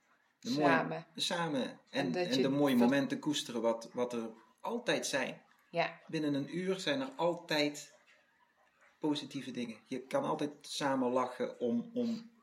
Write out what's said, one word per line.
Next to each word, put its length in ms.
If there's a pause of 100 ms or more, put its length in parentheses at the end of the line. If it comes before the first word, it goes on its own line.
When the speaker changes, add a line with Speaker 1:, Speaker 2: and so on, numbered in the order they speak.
(400)
Speaker 1:
De 100
mooie 160
Speaker 2:
Samen. 480
Speaker 1:
samen. 480
En, 160 (120)
Speaker 2:
En 220
dat 140
Speaker 1:
en 100
Speaker 2:
je 60
Speaker 1:
de 60
mooie 280
Speaker 2:
ver- 80
Speaker 1:
momenten 340
koesteren 420
wat, 320
wat 200
er 180 (300)
altijd 460
zijn. 360 (280)
Speaker 2:
Ja. 360
Speaker 1:
Binnen 280
een 220
uur 240
zijn 200
er 160
altijd 760 (1040)
positieve 520
dingen. 260 (100)
Je 200
kan 180
altijd 260 (100)
samen 520
lachen 480
om, 340
om 360 (120)